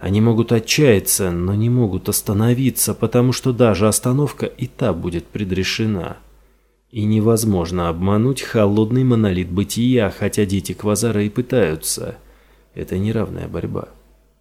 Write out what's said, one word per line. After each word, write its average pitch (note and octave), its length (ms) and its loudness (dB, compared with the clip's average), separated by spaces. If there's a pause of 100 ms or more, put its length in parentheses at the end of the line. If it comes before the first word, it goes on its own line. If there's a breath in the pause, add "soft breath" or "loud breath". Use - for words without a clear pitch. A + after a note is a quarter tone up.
Они F#2+ 180 2
могут A2+ 300 2
отчаяться, A2 800 2
но F2 240 0
не A2+ 160 2
могут A2 380 0
остановиться, A2+ 840 0
потому B2 400 2
что C3 200 -2
даже A2 340 4
остановка B2+ 600 0
и B2 200 -8
та A#2 260 -2
будет E2+ 360 -6
предрешена. G2+ 880 -4 (760)
И G#2+ 140 -4
невозможно G#2 840 2
обмануть G2+ 540 0
холодный A2 640 2
монолит G#2 440 2
бытия, G#2 640 0
хотя G#2 340 -2
дети F#2+ 280 -2
Квазара G#2 500 -2
и G#2 60 0
пытаются. G2 880 -2 (580 soft breath)
Это F2+ 240 -6
неравная F#2+ 480 -4
борьба. - 440 -8 (500)